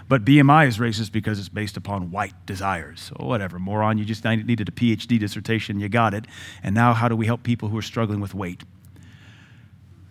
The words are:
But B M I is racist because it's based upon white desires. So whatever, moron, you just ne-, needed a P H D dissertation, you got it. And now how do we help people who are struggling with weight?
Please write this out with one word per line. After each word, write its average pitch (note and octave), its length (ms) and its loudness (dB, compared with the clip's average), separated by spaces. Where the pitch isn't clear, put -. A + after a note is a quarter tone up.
But C3 160 4
B C#3 140 8
M C#3 140 8
I D#3 140 8
is A#2 120 0
racist A2+ 340 -2
because G#2+ 280 -4
it's F#2 100 -10
based G#2 280 -8
upon F#2 340 -6
white G2 240 -4
desires. F2+ 640 -6
So - 140 -10
whatever, G2 320 -4
moron, G#2+ 400 0
you G#2+ 80 -2
just A2 180 -8
ne-, A2 200 0
needed G#2+ 260 -2
a - 20 -10
P A#2 200 2
H G#2+ 160 -4
D A#2+ 100 2
dissertation, G#2 600 -4
you G2+ 100 -6
got A2 240 2
it. G#2+ 140 -6
And F#2+ 140 -2
now A#2+ 180 6
how A#2 140 2
do A2+ 80 2
we A2 100 0
help A#2 160 -2
people A2+ 280 -2
who A2 100 -4
are - 20 -6
struggling G#2 380 -4
with G2 160 -8
weight? F2+ 280 -10